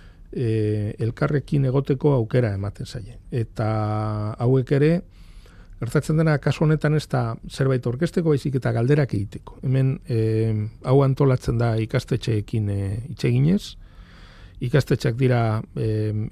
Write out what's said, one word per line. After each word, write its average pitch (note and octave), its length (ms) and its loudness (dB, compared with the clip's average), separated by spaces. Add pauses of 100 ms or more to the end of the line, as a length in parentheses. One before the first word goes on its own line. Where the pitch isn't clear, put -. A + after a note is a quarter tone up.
(320)
eh, G#2+ 680 0
elkarrekin C#3 680 0
egoteko C3+ 480 0
aukera A#2 400 0
ematen G2 320 -6
zaie. A2+ 320 -12 (140)
Eta G#2+ 1040 -2
hauek B2+ 340 2
ere, D3+ 300 4 (800)
gertatzen D3 360 0
dena, D#3 220 4
kasu - 260 0
honetan D3+ 300 2
ez D3+ 140 -2
da A#2 260 0 (160)
zerbait C3 340 0
aurkezteko, D#3+ 460 0
baizik C#3 240 0
eta A#2+ 180 0
galderak B2+ 420 2
egiteko. - 500 -6
Hemen, C3 320 2 (100)
eh, A2 640 0 (160)
hau C#3 180 6
antolatzen C3 560 2
da A#2 180 2
ikastetxeekin, A2 960 -2
eh, G2 380 -4
hitz - 160 -10
eginez. C#3 520 2 (840)
Ikastetxeak B2+ 560 0
dira, A#2 440 2 (140)
eh, G#2+ 380 -2 (200)